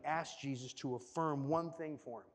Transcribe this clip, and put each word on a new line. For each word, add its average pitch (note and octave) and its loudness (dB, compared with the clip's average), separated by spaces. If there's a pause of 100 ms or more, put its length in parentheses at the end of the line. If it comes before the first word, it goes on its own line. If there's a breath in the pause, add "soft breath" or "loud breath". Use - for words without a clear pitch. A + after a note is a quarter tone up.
asks D#3+ 0
Jesus C3 -2
to B2+ -2
affirm C#3+ 2
one E3 4
thing D#3 -4
for A#2 -8
him. - -18